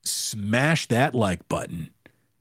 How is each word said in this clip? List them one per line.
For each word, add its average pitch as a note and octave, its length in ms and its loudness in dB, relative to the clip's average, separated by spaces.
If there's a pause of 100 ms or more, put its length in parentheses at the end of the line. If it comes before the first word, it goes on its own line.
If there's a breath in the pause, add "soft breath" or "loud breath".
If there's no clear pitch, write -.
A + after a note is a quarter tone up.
smash A#2+ 840 0
that B2+ 300 2
like F#2+ 320 0
button. D#2 420 -6 (500)